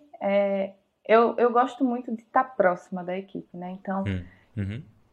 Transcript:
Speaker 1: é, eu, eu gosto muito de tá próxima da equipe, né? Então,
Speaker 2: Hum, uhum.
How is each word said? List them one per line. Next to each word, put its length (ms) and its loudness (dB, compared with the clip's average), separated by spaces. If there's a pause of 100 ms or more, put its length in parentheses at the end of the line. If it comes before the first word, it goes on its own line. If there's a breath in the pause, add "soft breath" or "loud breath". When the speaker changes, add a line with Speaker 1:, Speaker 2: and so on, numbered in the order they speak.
(200)
Speaker 1:
é, 520 0 (340)
eu, 300 6
eu 160 2
gosto 320 2
muito 300 -2
de 100 -10
tá 200 2
próxima 600 0
da 140 -6
equipe, 380 -14
né? 160 -10
Então, 340 -6
Speaker 2:
Hum, 180 -4 (320 soft breath)
uhum. 260 -6 (300)